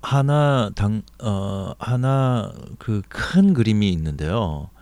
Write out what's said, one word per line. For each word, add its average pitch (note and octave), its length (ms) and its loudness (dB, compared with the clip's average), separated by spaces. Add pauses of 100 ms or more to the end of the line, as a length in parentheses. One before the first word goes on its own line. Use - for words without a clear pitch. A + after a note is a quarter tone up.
하나 C#3 720 2
당-, G#2 260 0 (200)
어, G2 580 -4
하나 B2+ 720 0 (260)
그 G#2 300 -2
큰 G3 460 4
그림이 G#2+ 360 2
있는데요. D#2 800 -2 (120)